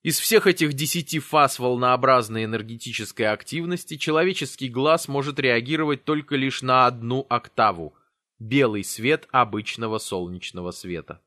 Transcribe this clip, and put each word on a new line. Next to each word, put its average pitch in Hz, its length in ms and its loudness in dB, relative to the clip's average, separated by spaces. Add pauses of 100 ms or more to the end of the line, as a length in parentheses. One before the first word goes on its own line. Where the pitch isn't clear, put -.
Из 156 180 -2
всех 220 260 4
этих 156 280 4
десяти 156 440 -4
фаз 143 400 2
волнообразной 123 880 2
энергетической 113 760 -6
активности 160 760 -4
человеческий 156 720 -2
глаз 147 380 2
может 139 320 -2
реагировать 139 640 0
только 151 320 -2
лишь 135 260 -2
на 127 240 4
одну 123 420 -2
октаву. 101 680 0 (420)
Белый 113 460 2
свет 139 480 -2
обычного 110 680 0
солнечного 90 720 -8
света. 85 580 -12